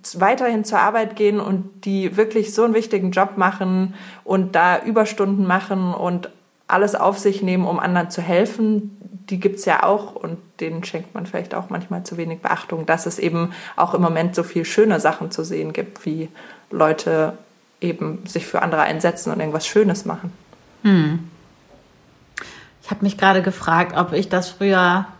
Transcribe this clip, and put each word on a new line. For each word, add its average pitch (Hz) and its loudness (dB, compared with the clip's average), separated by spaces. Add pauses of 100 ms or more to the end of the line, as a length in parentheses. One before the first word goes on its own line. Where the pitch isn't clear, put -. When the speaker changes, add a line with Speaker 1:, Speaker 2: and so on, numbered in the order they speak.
Speaker 1:
z-, - -4
weiterhin 233 2
zur 208 0
Arbeit 214 2
gehen 208 2
und 190 -4
die 190 -2
wirklich 214 2
so 220 4
einen 226 2
wichtigen 208 0
Job 196 2
machen 185 0 (280)
und 190 0
da 175 4
Überstunden 208 0
machen 185 0
und 175 -4 (360)
alles 202 2
auf 196 2
sich 196 0
nehmen, 185 2
um 175 -2
anderen 180 0
zu 175 -6
helfen, 208 0 (340)
die 185 -2
gibt's 196 0
ja 170 2
auch 202 0
und 170 -8 (240)
denen 165 -6
schenkt - -12
man 180 -8
vielleicht 180 -8
auch - -8
manchmal 180 -6
zu 175 -10
wenig 165 -6
Beachtung, 165 -4
dass 165 0
es 170 -6
eben 170 -2 (240)
auch 170 2
im 185 2
Moment 165 0
so 175 0
viel 170 -4
schöne 208 4
Sachen 160 0
zu 160 -6
sehen 160 -6
gibt, - -8
wie 160 -6 (420)
Leute 156 0 (420)
eben 160 -6
sich - -6
für - -2
andere 160 0
einsetzen 165 0
und 156 -4
irgendwas 156 -4
Schönes 202 2
machen. 175 -8 (500)
Speaker 2:
Hm. 170 2 (1500)
Ich - -12
hab 202 -4
mich 196 2
gerade 190 4
gefragt, 175 0
ob 165 0
ich 185 0
das 180 0
früher 190 2 (140)